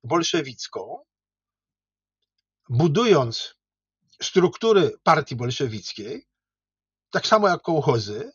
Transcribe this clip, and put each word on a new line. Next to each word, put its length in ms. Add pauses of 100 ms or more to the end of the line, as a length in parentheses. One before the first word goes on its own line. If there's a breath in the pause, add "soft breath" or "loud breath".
bolszewicką, 1000 (1600)
budując 880 (640)
struktury 800
partii 340
bolszewickiej, 920 (840)
tak 160
samo 220
jak 140
kołchozy 720